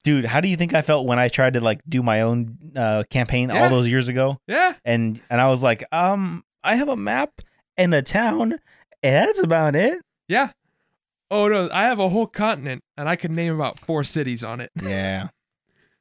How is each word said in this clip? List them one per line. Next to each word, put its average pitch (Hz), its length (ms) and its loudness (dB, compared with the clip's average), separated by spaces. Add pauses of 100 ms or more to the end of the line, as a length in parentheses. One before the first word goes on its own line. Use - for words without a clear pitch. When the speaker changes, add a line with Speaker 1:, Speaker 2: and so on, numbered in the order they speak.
Speaker 1:
Dude, 143 220 2
how 120 160 0
do 185 60 0
you 185 80 2
think 170 180 -2
I 160 80 4
felt 147 260 2
when 123 120 2
I 123 80 4
tried 131 260 2
to, 120 80 0
like, 110 260 0
do 127 160 0
my 110 180 2
own, 117 360 0 (180)
uh, 107 340 0
campaign 127 420 0
all - 60 -2
Speaker 2:
Yeah. 123 120 4
Speaker 1:
those 123 180 2
years 123 200 0
ago? 131 400 -2
Speaker 2:
Yeah. 302 260 0 (120)
Speaker 1:
And, 117 440 -2
and 120 120 0
I 135 80 4
was 127 140 2
like, 117 280 2
"Um, 180 520 -2 (200)
I 202 120 2
have 285 140 0
a 254 60 -2
map 226 460 -4 (360)
and 175 160 2
a 143 80 2
town, 226 580 -2 (440)
and 143 240 4
that's 415 160 0
about 160 320 2
it." 285 260 0 (260)
Speaker 2:
Yeah. 240 240 0 (800)
Oh, 208 180 2
no, 202 260 2
I 190 100 0
have 233 160 0
a 190 100 2
whole 214 180 0
continent, 143 540 -4 (160)
and 147 120 -6
I 175 80 0
can 160 180 -6
name 170 180 -2
about 147 260 -4
four 156 240 -4
cities 127 400 -4
on 113 180 -10
it. 120 140 -12
<laughs> 170 60 -10
Speaker 1:
Yeah. 190 480 -6 (720)